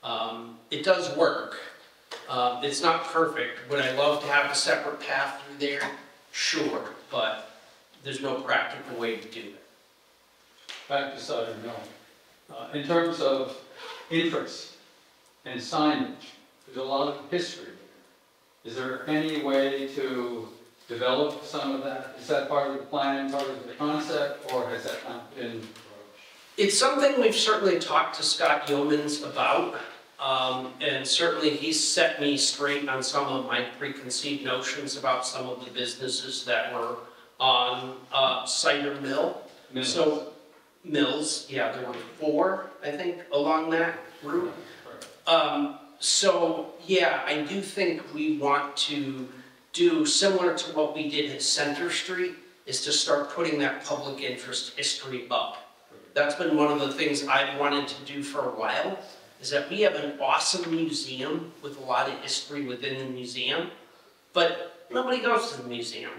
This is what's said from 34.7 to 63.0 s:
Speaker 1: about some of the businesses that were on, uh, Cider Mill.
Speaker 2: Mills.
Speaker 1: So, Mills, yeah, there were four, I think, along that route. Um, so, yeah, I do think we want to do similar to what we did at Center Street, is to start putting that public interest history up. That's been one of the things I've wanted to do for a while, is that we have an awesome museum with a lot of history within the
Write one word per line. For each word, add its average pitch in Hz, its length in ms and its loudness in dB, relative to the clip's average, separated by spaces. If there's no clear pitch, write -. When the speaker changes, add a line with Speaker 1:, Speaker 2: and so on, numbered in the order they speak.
Speaker 1:
about 131 320 0
some 127 220 -4
of 123 160 -8
the 123 60 -12
businesses 127 760 -4
that 120 280 0
were 113 220 -2
on, 127 580 2
uh, 131 320 2
Cider 143 560 2
Mill. 135 400 0
Speaker 2:
Mills. 127 200 -2
Speaker 1:
So, 151 380 2
Mills, 147 680 0
yeah, 98 240 -2
there 127 120 -6
were 123 80 -8
four, 156 520 2
I 143 100 -4
think, 175 300 -4
along 160 380 2
that 165 260 2
route. 165 300 -2
Um, 147 540 4
so, 170 720 4
yeah, 180 400 4
I 147 160 0
do 190 200 -2
think 175 520 -2
we 151 240 0
want 143 400 2
to 135 500 -2
do 160 320 6
similar 180 520 4
to - 140 -4
what 151 240 2
we 151 140 -2
did 143 220 0
at - 100 -6
Center 147 500 0
Street, 180 440 -2
is 131 200 -4
to 147 80 0
start - 380 2
putting 156 280 0
that 143 240 0
public 139 400 -4
interest 120 540 -6
history 127 520 -4
up. - 280 -2
That's 143 220 2
been 160 200 2
one 147 160 6
of 143 80 2
the 135 140 0
things 143 340 0
I've 139 320 2
wanted 143 300 2
to - 160 -10
do 143 180 -6
for 143 240 -2
a - 40 -2
while, - 460 -2
is - 80 -8
that 143 200 0
we 196 120 0
have 180 140 6
an 143 260 -4
awesome 165 500 2
museum 147 800 -2
with 143 200 -10
a - 20 -12
lot 127 240 2
of - 120 -6
history 143 460 -4
within 131 320 -4
the 135 140 -6